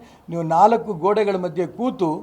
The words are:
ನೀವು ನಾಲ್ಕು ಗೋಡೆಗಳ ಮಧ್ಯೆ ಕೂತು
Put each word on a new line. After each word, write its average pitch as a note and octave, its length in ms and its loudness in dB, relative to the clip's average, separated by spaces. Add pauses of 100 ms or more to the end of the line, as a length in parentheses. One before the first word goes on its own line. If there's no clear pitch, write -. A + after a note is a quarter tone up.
(300)
ನೀವು E3+ 120 -4 (140)
ನಾಲ್ಕು G#3+ 340 4 (120)
ಗೋಡೆಗಳ G3+ 340 0 (100)
ಮಧ್ಯೆ E3+ 180 -4 (140)
ಕೂತು F#3 320 -2 (120)